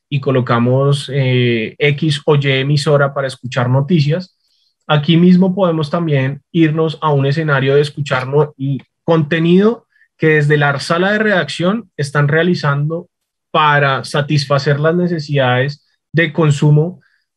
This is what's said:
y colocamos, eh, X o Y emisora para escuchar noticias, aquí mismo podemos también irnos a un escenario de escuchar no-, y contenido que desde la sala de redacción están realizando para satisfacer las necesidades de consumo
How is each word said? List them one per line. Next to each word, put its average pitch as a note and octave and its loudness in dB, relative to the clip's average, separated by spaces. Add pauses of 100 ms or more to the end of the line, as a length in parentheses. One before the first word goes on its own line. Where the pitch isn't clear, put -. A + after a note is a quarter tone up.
(100)
y C#3 -4
colocamos, C3 0
eh, B2 0
X D3 -2
o D3+ 2
Y C#3 0
emisora C#3+ 0
para C3+ -4
escuchar B2 -4
noticias, D3 0 (500)
aquí D3+ 2
mismo F3+ 4
podemos E3 -2
también C#3+ -2 (100)
irnos D#3+ 0
a D3+ 0
un C3+ 0
escenario C#3 0
de D3 4
escuchar C#3+ -4
no-, D3 0
y C3+ -6 (200)
contenido E3+ 0 (320)
que D#3 2
desde D3 2
la C#3+ 0
sala F3+ -2
de G#3 -2
redacción G3 -2
están C#3+ -2
realizando D#3+ -2 (420)
para C#3+ 0
satisfacer D3 -2
las D#3+ 0
necesidades D3 -2 (260)
de D#3+ 0
consumo D3+ 2 (360)